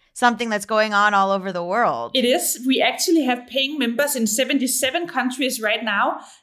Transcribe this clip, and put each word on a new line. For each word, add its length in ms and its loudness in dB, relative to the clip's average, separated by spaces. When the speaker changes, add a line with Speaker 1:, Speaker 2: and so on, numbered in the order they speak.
Speaker 1:
something 340 0
that's 160 -2
going 280 2
on 200 4
all 180 4
over 220 -2
the 100 -4
world. 500 0
Speaker 2:
It 120 2
is. 420 0
We 140 2
actually 420 2
have 240 -2
paying 320 -2
members 380 0
in 100 2
seventy-seven 800 -2
countries 540 -4
right 200 -2
now, 360 0